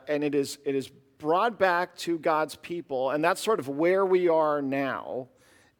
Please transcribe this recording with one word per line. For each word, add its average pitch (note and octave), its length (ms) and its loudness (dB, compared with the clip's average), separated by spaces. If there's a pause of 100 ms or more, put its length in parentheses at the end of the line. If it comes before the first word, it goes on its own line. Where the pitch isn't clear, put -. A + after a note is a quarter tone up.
and D3 160 -2
it D3 140 -2
is, C#3 280 -2
it C#3 120 -2
is C3 120 -4 (300)
brought F#3 400 0
back F3+ 400 0
to E3+ 180 -4
God's D#3 380 0
people, C3+ 560 -6
and D3+ 140 -2
that's F#3 160 2
sort G#3+ 180 0
of C3 100 -6
where F3 380 2
we F3+ 220 4
are D#3 340 2
now B2+ 640 -4 (520)